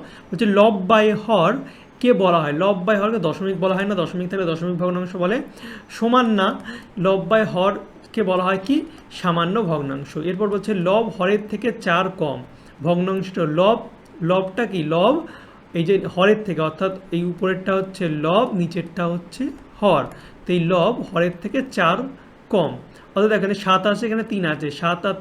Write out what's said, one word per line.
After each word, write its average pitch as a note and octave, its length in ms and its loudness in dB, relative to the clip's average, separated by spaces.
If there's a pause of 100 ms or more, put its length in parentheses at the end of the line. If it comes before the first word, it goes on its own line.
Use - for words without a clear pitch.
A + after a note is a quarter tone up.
(300)
বলছে G#3+ 160 0
লব G3+ 460 4
by G#3+ 200 6 (140)
হর G3+ 280 4 (460)
কে B3 140 6
বলা F3+ 280 4
হয়? D3 120 -2
লব F#3 360 0
by G#3+ 120 6
হরকে A3 180 0
দশমিক F3 400 -2
বলা F#3 160 2
হয় G3 100 -2
না, G#3 100 -2
দশমিক F3+ 340 -4
থাকলে F#3+ 160 -2
দশমিক E3+ 320 -2
ভগ্নাংশ F3+ 380 -4
বলে। F#3+ 260 0 (480)
সমান A#3+ 360 2
না, G#3+ 340 2 (380)
লব F#3+ 340 0
by A3 120 4
হরকে - 800 -4
বলা F#3 200 0
হয় F#3+ 220 0
কি? C#4+ 200 0 (260)
সামান্য E3+ 500 0
ভগ্নাংশ। C#3+ 560 -4
এরপর F3+ 320 -2
বলছে G3+ 240 -2
লব F#3+ 460 2
হরের G3 200 2 (100)
থেকে G#3+ 220 -2
চার F#3 380 0
কম, C3+ 340 -4 (400)
ভগ্নাংশটা F3+ 600 0 (160)
লব, A3 180 6 (440)
লবটা F#3+ 440 0
কি? F#3 180 -4
লব F#3+ 420 2 (480)
এই E3+ 100 0
যে F#3+ 220 2 (120)
হরের G#3 280 4
থেকে, D#3+ 160 -4
অর্থাৎ D#3 380 -2 (120)
এই E3+ 120 0
উপরেরটা F#3 520 -2
হচ্ছে F#3+ 340 -4
লব, E3 440 2
নিচেরটা F3 540 -4
হচ্ছে F3 360 -6 (380)
হর। E3 220 4 (420)
তো F3+ 80 -2
এই F3+ 60 2
লব F3+ 440 2 (100)
হরের F3 180 2 (100)
থেকে A3 200 -4 (100)
চার F3+ 260 2 (520)
কম, E3 220 2 (440)
অর্থাৎ G#3+ 220 4
এখানে G3 160 0
সাত F#3+ 340 2
আছে, G#3 200 0
এখানে A3 160 -2
তিন G3+ 220 -4
আছে, D3+ 260 -4
সাত F3 340 -4
আর F#3+ 160 0